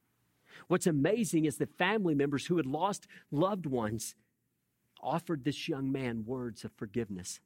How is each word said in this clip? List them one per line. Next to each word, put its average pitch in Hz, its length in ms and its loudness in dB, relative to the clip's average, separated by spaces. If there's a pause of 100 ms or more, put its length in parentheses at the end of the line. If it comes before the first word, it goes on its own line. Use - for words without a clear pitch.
(680)
What's 180 220 2
amazing 160 560 4
is 147 140 0
that - 200 -2
family 185 360 2
members 139 320 2
who 175 100 2
had 156 100 2
lost 165 400 -2 (240)
loved 180 360 0
ones 113 500 -2 (840)
offered 147 440 -4
this 143 240 -4
young 135 240 -2
man 120 340 -4
words 123 380 -8
of 107 80 -12
forgiveness 101 720 -8